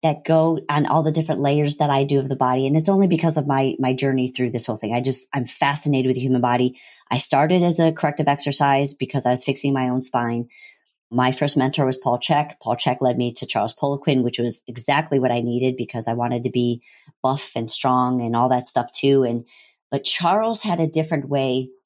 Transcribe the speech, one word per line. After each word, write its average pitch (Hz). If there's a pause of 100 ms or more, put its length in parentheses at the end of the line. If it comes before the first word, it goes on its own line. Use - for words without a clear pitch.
that 156
go 160 (120)
on 147
all 156
the 156
different 156
layers 147
that 147
I 139
do 139
of 135
the 135
body. 131
And 147
it's 160
only 196
because 170
of 143
my, 135
my 131
journey 131
through 127
this 120
whole 110
thing. 107
I 123
just, 127
I'm 135
fascinated 139
with 127
the 127
human 127
body. 123 (320)
I 123
started 156
as 170
a 160
corrective 156
exercise 139
because -
I 123
was 123
fixing 139
my 131
own 127
spine. 117 (640)
My 127
first 143
mentor 131
was 131
Paul 123
Chek. 147
Paul 117
Chek 151
led 123
me 120
to -
Charles 110
Poliquin, 139
which 120
was 120
exactly 139
what 123
I 120
needed 123
because 120
I 117
wanted 120
to 127
be 120 (400)
buff 135
and 117
strong 127
and 117
all 123
that 127
stuff -
too. 139
And, 117 (480)
but 139
Charles 214
had 180
a 160
different 156
way 131 (140)